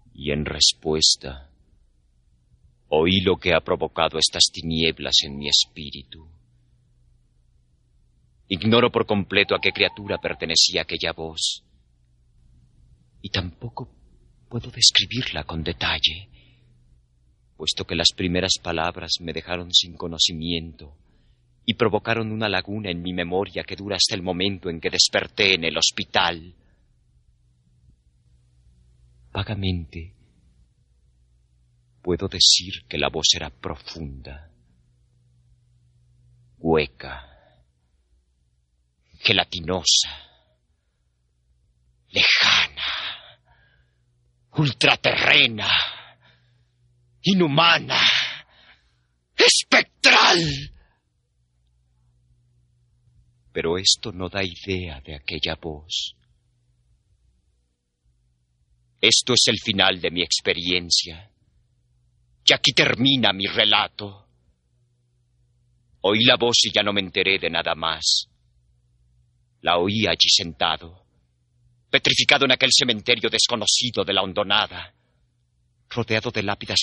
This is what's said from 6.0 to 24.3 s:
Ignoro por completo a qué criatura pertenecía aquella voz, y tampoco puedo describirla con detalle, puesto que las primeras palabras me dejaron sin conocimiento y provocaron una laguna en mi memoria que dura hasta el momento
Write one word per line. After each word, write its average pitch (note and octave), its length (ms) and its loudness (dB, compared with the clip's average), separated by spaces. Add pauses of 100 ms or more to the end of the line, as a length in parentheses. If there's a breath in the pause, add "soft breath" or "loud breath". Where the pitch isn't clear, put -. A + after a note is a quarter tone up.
Ignoro A2+ 420 4
por G#2+ 160 0
completo G2 480 2
a F#2 60 0
qué G2 100 0
criatura G2 480 -2
pertenecía E2 640 0
aquella E2 300 -6
voz, D#2+ 500 -8 (1600)
y - 80 -14
tampoco G#2 640 -8 (540)
puedo A#2+ 240 -10
describirla G#2+ 720 0
con D#2+ 180 -6
detalle, E2 640 -4 (1300 soft breath)
puesto D#2+ 280 -6
que F#2+ 100 -6
las E2 180 2
primeras F2+ 480 0
palabras E2+ 600 -4
me E2 120 -8
dejaron F2 400 -8
sin F2 240 2
conocimiento E2 1000 -4 (680)
y A2 100 0
provocaron A2 580 0
una A2 160 -2
laguna G2+ 420 -4
en E2+ 120 -6
mi F2+ 100 -6
memoria F2+ 500 -4
que F#2+ 140 -12
dura G2 180 -6
hasta F#2 220 0
el F#2 60 -6
momento F#2 460 -4